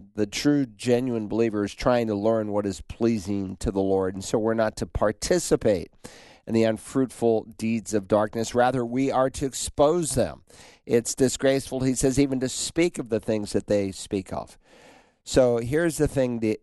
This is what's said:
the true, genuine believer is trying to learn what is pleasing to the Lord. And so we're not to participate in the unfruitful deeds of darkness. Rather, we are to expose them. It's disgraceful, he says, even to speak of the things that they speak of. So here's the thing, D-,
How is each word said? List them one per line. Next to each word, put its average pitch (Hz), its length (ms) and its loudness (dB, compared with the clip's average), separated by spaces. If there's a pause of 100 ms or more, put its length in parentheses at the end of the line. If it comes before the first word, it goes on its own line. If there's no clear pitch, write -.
(140)
the 107 120 0
true, 143 400 2
genuine 117 600 -2
believer 104 380 0
is 98 80 -4
trying 123 360 2
to 107 60 -2
learn 107 380 0
what 104 140 -2
is 92 160 -4
pleasing 98 800 -2
to 113 100 -2
the 98 100 0
Lord. 95 340 0
And 98 80 -10
so - 160 -2
we're 110 140 0
not 113 240 0
to 107 100 -6
participate 110 1040 0 (560)
in 107 60 -6
the 113 120 4
unfruitful 113 840 0 (100)
deeds 113 380 -2
of 98 140 -2
darkness. 107 460 0
Rather, 123 300 2
we 127 260 -2
are 131 200 2
to 139 160 -6
expose 151 680 0
them. 85 260 -2 (420)
It's 120 300 0
disgraceful, 131 640 0
he 131 140 0
says, 131 240 0
even 135 220 2
to 127 80 -2
speak - 500 -2
of 131 100 -8
the 107 120 0
things 107 340 -2
that 101 140 -2
they 101 220 0
speak - 400 -8
of. - 280 -10 (640)
So 123 320 4
here's 143 400 0
the 151 100 2
thing, 123 340 -2
D-, 110 220 0